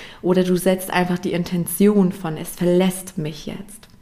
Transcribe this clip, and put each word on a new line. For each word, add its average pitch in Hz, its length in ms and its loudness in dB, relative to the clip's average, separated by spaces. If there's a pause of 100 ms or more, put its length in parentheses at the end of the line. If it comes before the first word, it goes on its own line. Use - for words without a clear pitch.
(220)
Oder 180 220 4
du 185 140 2
setzt 185 340 0
einfach 180 280 0
die - 140 -4
Intention 180 760 2
von, 160 240 -8
"Es - 200 -10
verlässt 180 640 0
mich 156 280 -8
jetzt." - 420 -14 (140)